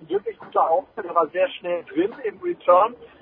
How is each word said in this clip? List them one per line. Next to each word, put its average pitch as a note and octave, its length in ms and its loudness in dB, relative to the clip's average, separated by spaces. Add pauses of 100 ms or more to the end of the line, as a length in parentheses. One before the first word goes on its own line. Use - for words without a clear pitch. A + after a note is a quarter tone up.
ein - 80 -18
wirklich G4+ 280 -4
guter - 320 0
Auftritt. F#3 360 -2
Er E3+ 80 -10
war E3 160 2
sehr F3+ 180 0 (120)
schnell F3 240 -6 (100)
drin F#3+ 180 0 (140)
im G3+ 160 -8
Return. F3+ 520 2 (280)